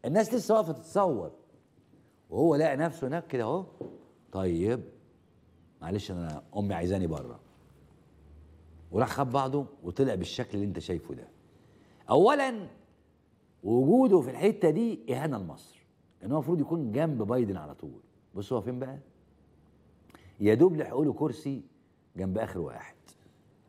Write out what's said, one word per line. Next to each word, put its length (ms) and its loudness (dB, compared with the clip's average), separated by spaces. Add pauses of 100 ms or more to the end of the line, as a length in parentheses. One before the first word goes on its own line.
الناس 300 2
لسه 200 2
واقفة 180 2
تتصور. 600 -2 (960)
وهو 260 4
لقى 200 2
نفسه 320 -2
هناك 180 -4
كده 160 -2
أهو. 220 -2 (680)
طيب، 520 0 (1000)
معلش، 280 -6
أنا 320 -8 (140)
أمي 180 -2
عايزاني 320 0
بره. 340 -8 (1500)
وراح 160 2
خد 220 -2
بعضه 360 0 (160)
وطلع 320 0
بالشكل 400 -6
اللي 120 -2
أنت 120 -6
شايفه 360 -8
ده. 140 -16 (840)
أولا، 560 4 (960)
وجوده 560 6
في 100 -4
الحتة 400 2
دي 300 0 (100)
إهانة 280 -2
لمصر. 420 -14 (440)
إن 80 -4
هو 60 0
المفروض 220 0
يكون 320 -2
جنب 300 -2
بايدن 340 0
على 180 -12
طول. 260 -16 (340)
بص 180 -8
هو 80 0
فين 180 -8
بقى؟ 200 -10 (1400)
يا 140 6
دوب 220 6
لحقوا 280 -2
له 80 2
كرسي 500 -4 (540)
جنب 220 -4
آخر 200 -4
واحد. 380 -10 (720)